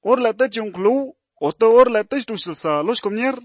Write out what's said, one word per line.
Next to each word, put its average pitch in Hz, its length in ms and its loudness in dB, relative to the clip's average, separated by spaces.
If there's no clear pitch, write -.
Or 240 140 2
lata 233 260 0
yunclu, 208 500 -2
oto 147 260 0
or 254 100 8
lata 214 280 -4
shtushal 196 380 -8
sa 160 160 -4
los 220 180 -4
comier. 233 440 -4